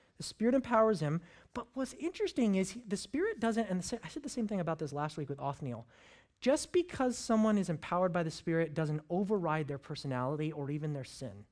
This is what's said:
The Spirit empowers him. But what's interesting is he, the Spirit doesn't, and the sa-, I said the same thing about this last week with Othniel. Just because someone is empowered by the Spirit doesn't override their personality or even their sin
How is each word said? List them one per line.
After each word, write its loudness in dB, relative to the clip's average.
The -12
Spirit 0
empowers 4
him. 0
But -6
what's -4
interesting 0
is 2
he, -12
the -2
Spirit -2
doesn't, 0
and 0
the -4
sa-, -6
I -8
said -10
the -6
same -2
thing -2
about 0
this -4
last -2
week -4
with -6
Othniel. -6
Just 2
because 0
someone 4
is 2
empowered 2
by 2
the -2
Spirit 0
doesn't 0
override 2
their -4
personality -2
or -6
even -2
their -6
sin -12